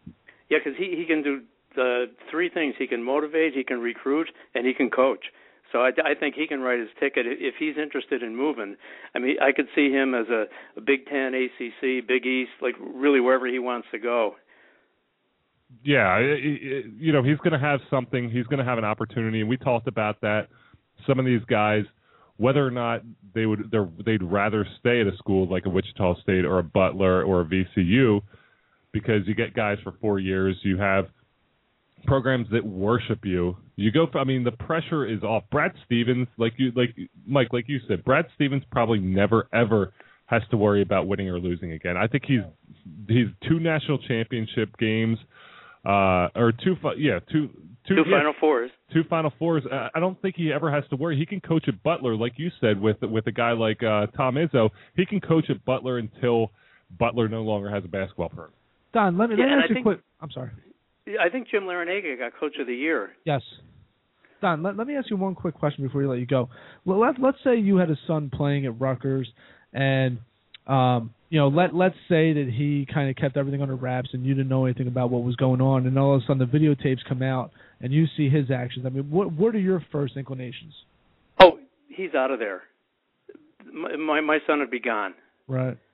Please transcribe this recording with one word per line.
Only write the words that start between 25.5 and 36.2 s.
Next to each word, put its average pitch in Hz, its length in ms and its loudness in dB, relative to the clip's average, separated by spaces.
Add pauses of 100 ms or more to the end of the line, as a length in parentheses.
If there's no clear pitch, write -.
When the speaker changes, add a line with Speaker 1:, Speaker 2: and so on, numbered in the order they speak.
Speaker 2:
a - 20 -2
Wichita 95 540 0
State 92 240 2
or 92 120 2
a 87 40 2
Butler 92 600 2
or 90 200 2
a - 20 -2
V 92 200 0 (100)
C 101 80 2
U, 104 400 4 (720)
because 107 340 0
you 107 80 -2
get 113 180 -2
guys 104 320 -2
for 95 160 -10
four 104 180 0
years. 95 440 0
You 95 160 0
have 95 300 0 (1000)
programs 131 440 0
that 113 140 0
worship 107 600 -2
you. 90 300 0 (220)
You 104 160 0
go 160 180 4
for, 151 100 -2
I 139 40 0
mean, 131 200 -2
the 120 80 0
pressure 160 520 -4
is 104 180 -4
off. 107 280 -2
Brad 151 220 0 (120)
Stevens, 123 440 0 (100)